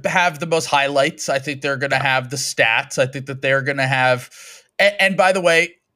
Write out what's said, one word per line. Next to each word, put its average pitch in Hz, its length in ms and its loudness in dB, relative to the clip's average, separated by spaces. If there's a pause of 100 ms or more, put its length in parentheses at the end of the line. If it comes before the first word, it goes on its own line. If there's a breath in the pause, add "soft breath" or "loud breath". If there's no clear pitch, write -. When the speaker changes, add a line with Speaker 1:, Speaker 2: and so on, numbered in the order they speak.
Speaker 1:
have 175 320 0
the 170 60 -6
most 160 200 0
highlights. 143 600 0
I 139 120 0
think 135 200 -8
they're 139 160 -4
gonna 135 200 -2
Speaker 2:
Yeah. 135 60 -2
Speaker 1:
have 131 280 0
the 139 60 -8
stats. 131 600 0
I 131 80 2
think 131 200 -10
that 135 160 -10
they're 135 200 0
gonna 135 240 -2
have, 127 440 0 (500 loud breath)
a-, 202 220 2
and 190 140 2
by 190 160 4
the 190 80 -2
way, 170 340 2 (220)